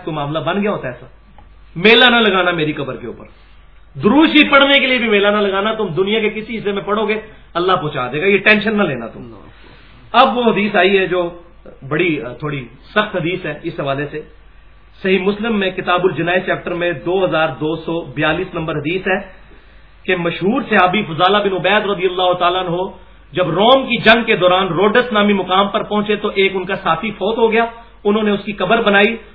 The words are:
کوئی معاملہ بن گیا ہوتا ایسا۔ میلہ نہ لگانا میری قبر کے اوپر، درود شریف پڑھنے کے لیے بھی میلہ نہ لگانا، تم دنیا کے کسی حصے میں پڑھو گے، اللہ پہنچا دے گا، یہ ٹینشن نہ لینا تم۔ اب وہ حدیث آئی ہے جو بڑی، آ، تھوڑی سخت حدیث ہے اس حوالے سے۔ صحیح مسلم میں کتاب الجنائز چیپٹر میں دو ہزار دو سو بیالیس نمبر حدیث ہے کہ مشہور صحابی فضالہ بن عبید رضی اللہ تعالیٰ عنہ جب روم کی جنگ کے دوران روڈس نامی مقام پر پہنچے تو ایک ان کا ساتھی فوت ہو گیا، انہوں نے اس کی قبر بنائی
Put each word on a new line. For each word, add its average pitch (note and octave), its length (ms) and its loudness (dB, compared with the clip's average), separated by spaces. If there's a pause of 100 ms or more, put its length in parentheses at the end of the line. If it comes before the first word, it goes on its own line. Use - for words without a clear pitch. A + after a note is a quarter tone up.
کوئی E3 120 -8
معاملہ D3+ 240 -4
بن E3+ 220 -2
گیا G#3 100 -2
ہوتا D3+ 160 -6
ایسا۔ B2 180 -12 (680)
میلہ A3+ 300 6
نہ A#3+ 100 4
لگانا F#3+ 360 2
میری D3+ 220 -2
قبر C3+ 220 -6
کے A#2 120 -12
اوپر، - 180 -14 (760)
درود C4 300 4
شریف D4 220 4
پڑھنے C#4 280 4
کے B3+ 80 0
لیے B3+ 100 2
بھی A#3 100 -2
میلہ G3+ 200 2
نہ G#3 100 2
لگانا، G3+ 360 0
تم A3 140 -4
دنیا F#3+ 320 0
کے G#3+ 100 0
کسی G#3+ 280 -8
حصے G3+ 140 -4
میں G3 140 -4
پڑھو G#3 220 -2
گے، G#3+ 140 -2 (320)
اللہ F3+ 200 0
پہنچا C#3+ 380 -4
دے D3+ 100 -4
گا، F3+ 40 -2
یہ G3+ 120 4
ٹینشن G#3 400 2
نہ G#3 60 2
لینا B2 240 -4
تم۔ A#2 260 -16 (800)
اب A#3 260 4
وہ B3 60 0
حدیث G#3 320 2
آئی G3 220 4
ہے F#3 100 2
جو E3+ 340 -4 (480)
بڑی، D#3+ 320 -2
آ، B2 120 -10
تھوڑی C#3 340 -8 (140)
سخت G#3 340 -4
حدیث F3+ 300 -4
ہے D3 180 -8
اس E3 160 -8
حوالے C#3+ 320 -4
سے۔ D3+ 100 -10 (840)
صحیح F#3+ 160 2
مسلم G#3 400 -2
میں F#3+ 120 -2
کتاب F3+ 320 -2
الجنائز F3 420 0
چیپٹر F3 280 -4
میں F3 180 -2
دو F3 340 -2
ہزار D#3+ 240 0
دو D3+ 260 -4
سو E3 260 -6
بیالیس D#3 520 -2
نمبر D#3+ 240 -4
حدیث E3+ 300 -4
ہے G3 120 0 (840)
کہ F#3 120 0
مشہور F3 540 -2
صحابی G3+ 340 2
فضالہ F3 340 0
بن G3 160 0
عبید F#3 320 0
رضی F#3+ 200 -2
اللہ F3+ 280 0
تعالیٰ F3+ 320 0
عنہ E3+ 120 -4 (540)
جب F3 180 -2
روم A#3 380 4
کی A#3 100 -2
جنگ A3+ 260 4
کے A3 120 2
دوران F3+ 320 2
روڈس G3+ 440 2
نامی G#3 220 2
مقام F#3+ 340 2
پر G3+ 160 -4
پہنچے G#3 320 -2
تو G#3 120 -6
ایک F#3+ 280 2
ان F#3 100 -4
کا F#3+ 100 -4
ساتھی F#3 360 -2
فوت G#3+ 260 -2
ہو A3+ 140 2
گیا، A#3 140 2 (380)
انہوں G#3 200 2
نے G#3 80 2
اس G3 140 -2
کی G#3 80 -8
قبر G#3 280 0
بنائی G#3+ 360 2 (180)